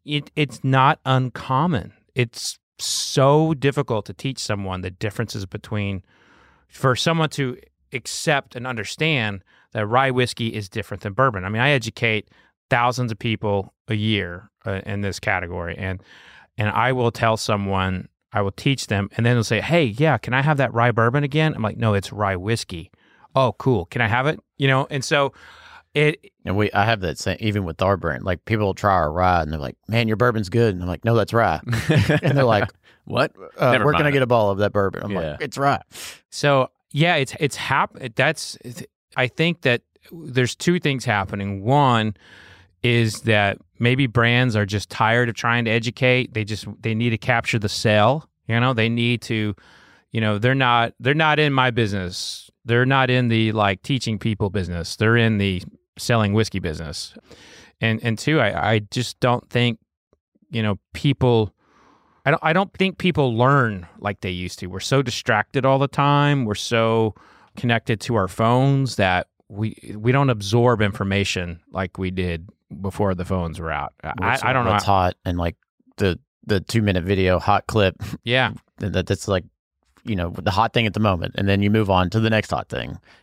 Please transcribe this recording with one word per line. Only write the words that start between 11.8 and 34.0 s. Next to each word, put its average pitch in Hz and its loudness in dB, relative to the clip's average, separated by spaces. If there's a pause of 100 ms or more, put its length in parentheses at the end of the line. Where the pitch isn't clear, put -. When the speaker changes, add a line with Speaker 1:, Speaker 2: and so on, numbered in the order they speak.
Speaker 1:
thousands 120 0
of 107 -12
people 104 -2 (140)
a 113 -4
year, 101 -2 (160)
uh, 98 -6
in 101 -6
this 98 -6
category, 87 -6
and, 95 -6 (560)
and 107 0
I 117 0
will 120 0
tell 113 0
someone, 95 -2 (240)
I 104 0
will 98 -2
teach - -2
them, 101 0
and 113 2
then 120 4
they'll 110 2
say, 110 -2
"Hey, 165 2
yeah, 123 0
can - -6
I 135 2
have 151 2
that 127 0
rye 120 2
bourbon 117 2
again?" 151 0
I'm - -6
like, 107 -4
"No, 110 2
it's 98 -4
rye 101 -2
whiskey." 95 -6 (440)
"Oh, 131 2
cool. 113 0
Can 120 -4
I 110 2
have 123 0
it?" 156 -2 (200)
You 135 2
know, 135 2
and 143 -6
so 143 2 (640)
it 151 0 (240)
Speaker 2:
And 90 -4
we, 104 2
I 101 2
have 110 0
that 82 -4
same, - -4
even 104 -2
with 82 -6
our 95 2
brand. 76 -4
Like, 90 -4
people 107 0
will 95 0
try 101 2
our 82 2
rye, 90 2
and 76 -2
they're 78 -4
like, 67 -8 (120)
"Man, 113 0
your 110 0
bourbon's 110 0
good." 117 2
And 90 -8
I'm 90 -4
like, 87 -4
"No, 117 4
that's 104 2
rye." 104 2
Speaker 3:
<laughs> 113 -4 (340)
Speaker 2:
And 143 0
they're 139 4
like, 110 4 (380)
Speaker 3:
"What? 131 -2 (240)
Speaker 2:
Uh, 127 2
Speaker 3:
Never 120 4
Speaker 2:
"Where 151 4
can - 4